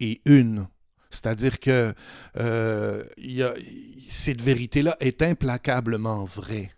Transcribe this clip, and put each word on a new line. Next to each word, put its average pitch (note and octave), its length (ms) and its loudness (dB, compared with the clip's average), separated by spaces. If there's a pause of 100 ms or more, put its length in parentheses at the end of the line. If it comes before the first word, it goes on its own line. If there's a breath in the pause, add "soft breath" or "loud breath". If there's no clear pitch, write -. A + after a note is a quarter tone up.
est A2+ 240 -4
une. A#2 420 6 (440)
C'est-à-dire A2+ 500 -2
que, A#2+ 340 2 (440 loud breath)
euh, A2 640 -2 (140)
il B2+ 160 -14
y B2+ 100 -2
a, B2 100 -2 (560)
cette A#2+ 320 -2
vérité-là C3+ 560 2
est C3 240 -2
implacablement A#2 1040 -2
vraie. G2 540 -10